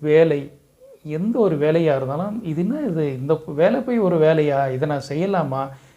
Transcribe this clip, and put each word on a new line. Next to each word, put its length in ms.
வேலை, 520
எந்த 360
ஒரு 180
வேலையா 400
இருந்தாலும், 480
"இது 160
என்ன 200
இது, 340
இந்த 320
வேலை 340
போய் 180
ஒரு 200
வேலையா, 540
இதை 160
நான் 200
செய்யலாமா, 600